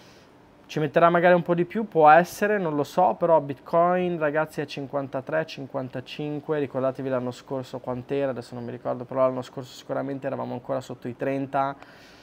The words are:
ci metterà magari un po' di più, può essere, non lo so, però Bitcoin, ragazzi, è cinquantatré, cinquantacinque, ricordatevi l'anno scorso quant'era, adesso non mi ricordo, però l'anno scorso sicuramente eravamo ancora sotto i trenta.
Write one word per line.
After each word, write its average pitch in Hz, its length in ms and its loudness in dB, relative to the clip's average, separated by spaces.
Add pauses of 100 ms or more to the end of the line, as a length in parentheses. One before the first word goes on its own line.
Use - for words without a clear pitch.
(680)
ci - 120 -6
metterà 156 300 4
magari 175 240 6
un 175 100 4
po' 175 100 0
di 170 100 2
più, 214 240 -6
può 151 220 6
essere, 180 480 6
non 165 180 -2
lo 147 80 0
so, 196 340 2
però 165 220 4
Bitcoin, 175 800 0
ragazzi, 151 400 -2
è 147 60 -4
cinquantatré, 139 800 -6
cinquantacinque, 143 1120 -8
ricordatevi 131 480 -4
l'anno 123 240 -2
scorso 131 480 -10
quant'era, 127 520 -4
adesso 120 220 -10
non 120 120 -10
mi 120 60 -10
ricordo, 123 340 -8
però 131 160 -2
l'anno 131 200 2
scorso 127 320 -14
sicuramente 135 540 -8
eravamo 123 260 -6
ancora 131 280 -6
sotto 127 260 -12
i 120 80 -8
trenta. 139 580 -2 (500)